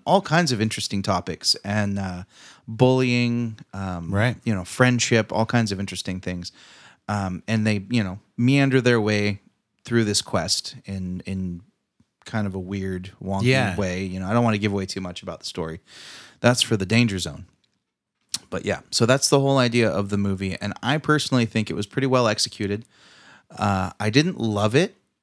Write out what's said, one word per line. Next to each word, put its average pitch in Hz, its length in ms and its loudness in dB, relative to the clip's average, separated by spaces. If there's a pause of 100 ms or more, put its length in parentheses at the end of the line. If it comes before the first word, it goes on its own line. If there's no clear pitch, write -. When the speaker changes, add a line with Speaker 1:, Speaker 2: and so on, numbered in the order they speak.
Speaker 1:
all 185 160 4
kinds 160 300 2
of 113 80 -2
interesting 107 440 -2
topics, 92 600 -2
and, 101 340 -2
uh, 92 260 -6 (440)
bullying, 120 880 2 (160)
um, 90 400 -6
Speaker 2:
Right. 107 300 2
Speaker 1:
you 113 100 0
know, 92 100 -4
friendship, 120 680 2
all 110 140 0
kinds 113 260 0
of 95 80 -6
interesting 95 400 -6
things. 90 320 -8 (560)
Um, 98 400 -2
and 110 180 0
they, 101 240 0
you 120 140 2
know, 92 160 -6 (180)
meander 135 440 4
their 120 200 4
way 104 400 2 (420)
through 117 220 2
this 104 160 0
quest - 540 -2 (100)
in, 92 400 -6
in 92 360 -6 (640)
kind 107 200 -2
of 95 80 -6
a 95 60 -6
weird, 95 520 -6 (120)
wonky 98 220 -2
Speaker 2:
Yeah. 123 300 2
Speaker 1:
way. 92 300 -2
You 92 140 -6
know, 92 100 -6
I 107 40 0
don't 120 100 4
wanna 107 160 2
give 104 120 0
away 98 140 -2
too 95 160 -8
much 90 220 -10
about 85 160 -10
the - 80 -14
story. 80 340 -8 (580)
That's 120 220 4
for - 160 0
the 95 80 -2
Danger 107 320 2
Zone. 85 280 -8 (1040)
But - 140 -6
yeah, 98 140 -2 (120)
so - 140 2
that's 131 240 4
the 139 100 6
whole 139 180 4
idea 120 320 4
of 98 200 -2
the 101 80 -2
movie. 98 440 -2
And 104 200 -6
I 135 180 0
personally 139 460 2
think 110 240 -2
it - 40 -4
was 101 140 -4
pretty 135 200 -2
well 127 200 4
executed. 107 580 -2 (720)
Uh, 95 440 0
I 107 100 -2
didn't 156 300 2
love 107 360 0
it, 175 200 2 (280)